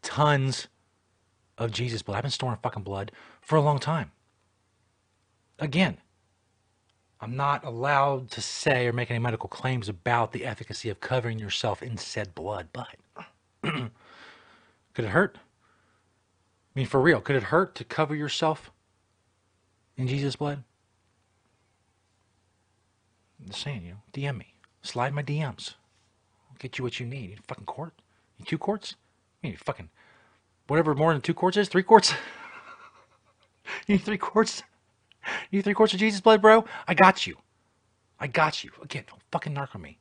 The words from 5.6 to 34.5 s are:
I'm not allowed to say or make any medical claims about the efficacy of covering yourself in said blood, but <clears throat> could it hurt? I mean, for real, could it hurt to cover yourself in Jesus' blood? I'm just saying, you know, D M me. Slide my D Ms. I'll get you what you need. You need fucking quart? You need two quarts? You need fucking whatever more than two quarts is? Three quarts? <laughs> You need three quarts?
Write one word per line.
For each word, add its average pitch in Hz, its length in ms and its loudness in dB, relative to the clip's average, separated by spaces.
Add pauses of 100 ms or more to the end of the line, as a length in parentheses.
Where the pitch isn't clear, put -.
I'm 117 160 -8
not 143 280 0
allowed 139 680 0
to 117 80 -8
say 123 460 2
or 120 60 2
make 120 180 -2
any 117 80 0
medical 117 300 -2
claims 123 400 -4
about 113 440 0
the - 120 -8
efficacy 113 440 -8
of 98 120 -8
covering 117 380 -2
yourself 104 440 -4
in 113 140 -8
said 98 380 -8
blood, 95 380 -8
but 123 160 -10 (400)
<clears throat> - 340 -20
could - 1400 -10
it 104 40 -4
hurt? 185 300 0
I - 1400 -20
mean, 127 80 -2
for 135 140 2
real, 139 200 4
could 139 160 0
it 113 80 0
hurt 175 320 2
to - 80 -12
cover 156 300 -2
yourself 151 560 -2 (1300)
in 131 120 -4
Jesus' 139 280 -2
blood? 143 280 -6 (2750)
I'm 92 100 -20
just - 120 -10
saying, 120 220 -8
you 87 80 -14
know, 101 40 -16 (160)
D 139 140 -6
M 131 120 -4
me. - 160 -18 (280)
Slide 127 300 -4
my 143 100 -4
D 147 180 -2
Ms. - 340 -8 (760)
I'll 123 80 -20
get - 200 -12
you 127 60 -4
what 120 160 -6
you 123 60 -8
need. 131 160 -10
You 92 80 -12
need 104 160 -20
fucking 110 200 -12
quart? 160 260 -10 (460)
You 92 60 -18
need - 40 -12
two 156 100 -2
quarts? - 360 -4 (480)
You 143 80 -8
need 82 100 -14
fucking 85 300 -8 (760)
whatever 151 260 2
more 160 180 4
than 143 80 0
two 165 140 -2
quarts 185 240 2
is? 202 100 2
Three 190 140 4
quarts? - 360 6
<laughs> - 60 -10 (1600)
You 202 100 4
need - 80 0
three 208 140 -4
quarts? - 440 2 (880)